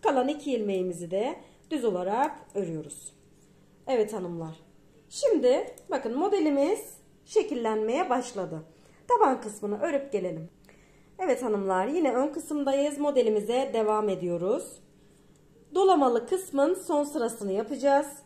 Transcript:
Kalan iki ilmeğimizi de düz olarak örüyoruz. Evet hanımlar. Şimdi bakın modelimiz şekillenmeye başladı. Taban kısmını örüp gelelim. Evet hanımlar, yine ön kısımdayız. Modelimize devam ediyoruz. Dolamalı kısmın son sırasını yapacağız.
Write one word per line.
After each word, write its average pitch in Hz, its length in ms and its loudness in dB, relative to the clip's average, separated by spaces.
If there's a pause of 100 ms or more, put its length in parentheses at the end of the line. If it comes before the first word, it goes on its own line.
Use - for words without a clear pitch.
Kalan 269 260 2
iki 294 240 -4
ilmeğimizi 185 600 -2
de 233 240 -2 (360)
düz 269 140 -2
olarak 208 460 0 (240)
örüyoruz. 160 580 -8 (760)
Evet 226 260 0
hanımlar. 170 420 -8 (540)
Şimdi 320 680 2 (140)
bakın 254 280 -4
modelimiz 320 640 2 (460)
şekillenmeye 233 840 0
başladı. 190 500 -4 (480)
Taban 415 340 4
kısmını 208 400 -6
örüp 285 300 -2
gelelim. 170 380 -4 (720)
Evet 262 240 0
hanımlar, 196 440 0
yine 294 260 2
ön 262 140 2
kısımdayız. 285 680 -2
Modelimize 247 760 2
devam 214 360 2
ediyoruz. 180 680 -2 (960)
Dolamalı 285 520 4
kısmın 330 460 0
son 302 300 0
sırasını 226 480 -4
yapacağız. 277 560 2 (180)